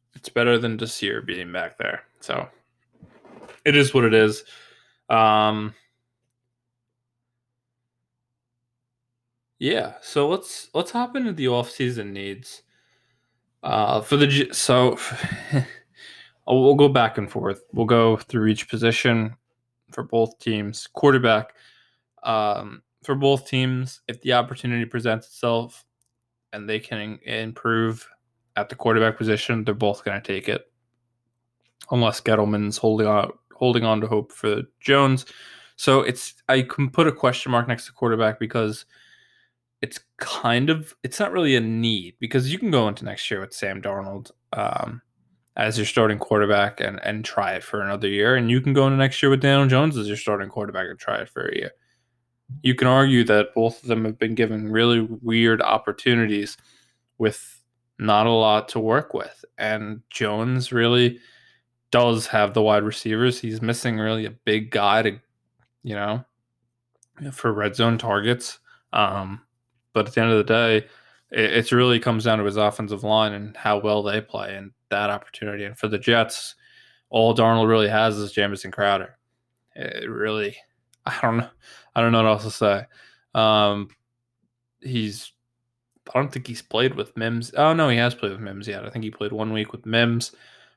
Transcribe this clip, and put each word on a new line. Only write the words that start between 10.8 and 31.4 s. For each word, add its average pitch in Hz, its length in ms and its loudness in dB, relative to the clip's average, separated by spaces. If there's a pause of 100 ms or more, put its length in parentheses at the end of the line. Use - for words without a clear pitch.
hop 240 240 -4
into 240 180 -4
the 147 140 -4
off-season 120 640 -4
needs. 98 480 -14 (1000)
Uh, 110 380 0
for - 140 -2
the 143 120 4
G-, 139 260 0
so, 127 440 2 (540)
<laughs> - 960 -8
we'll 131 280 6
go 143 120 6
back 123 300 2
and 101 120 -6
forth. - 340 -6 (100)
We'll 117 140 0
go 113 300 4
through 110 300 -2
each 107 220 -2
position 113 640 0 (560)
for - 120 -12
both 113 360 0
teams. 107 480 -6
Quarterback, 123 680 2 (680)
um, 104 600 -4 (200)
for 139 120 -4
both 139 320 2
teams, 127 600 -4
if - 140 -12
the 127 120 -2
opportunity 123 520 -2
presents 117 420 -4
itself 117 580 -4 (680)
and 107 160 -12
they 110 100 -2
can 107 440 -10
improve 113 840 -2 (480)
at 104 140 -4
the - 60 -14
quarterback 113 420 2
position, 110 460 -2
they're 104 100 -2
both 104 300 -2
gonna 101 180 -6
take 95 260 -8
it. 92 240 -6 (1200)